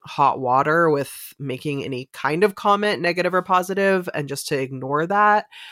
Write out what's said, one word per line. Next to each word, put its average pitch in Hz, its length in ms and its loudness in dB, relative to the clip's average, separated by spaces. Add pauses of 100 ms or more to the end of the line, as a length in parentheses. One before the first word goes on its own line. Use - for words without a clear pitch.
hot - 340 0
water 143 520 2
with - 480 -4
making 139 460 -6
any 131 280 -8
kind 156 320 0
of 202 100 0
comment, 202 460 0
negative 175 340 0
or 185 80 2
positive, 185 680 0
and 147 160 -4
just 139 200 -8
to 139 120 -2
ignore 135 460 -2
that. 208 400 4 (240)